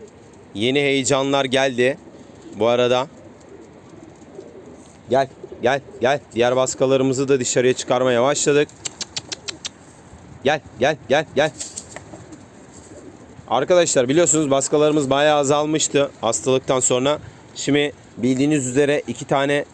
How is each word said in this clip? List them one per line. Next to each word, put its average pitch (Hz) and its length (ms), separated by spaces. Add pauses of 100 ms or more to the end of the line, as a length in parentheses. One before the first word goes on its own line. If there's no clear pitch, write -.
(540)
yeni 123 260
heyecanlar 139 680
geldi 131 520 (600)
bu 110 80
arada. 123 400 (2000)
Gel, 131 180 (340)
gel, 135 200 (200)
gel. 135 180 (160)
Diğer 120 200
baskalarımızı 131 720
da 135 120
dışarıya 123 340
çıkarmaya 127 500
başladık. 147 460 (1700)
Gel, 156 180 (180)
gel, 143 180 (120)
gel, 147 160 (100)
gel. 147 160 (2000)
Arkadaşlar 139 640
biliyorsunuz 151 420
baskalarımız 147 580
bayağı 147 300
azalmıştı 147 720 (100)
hastalıktan 131 580
sonra. 131 400 (360)
Şimdi 143 380 (240)
bildiğiniz 131 500
üzere 143 400
iki 120 180
tane 143 480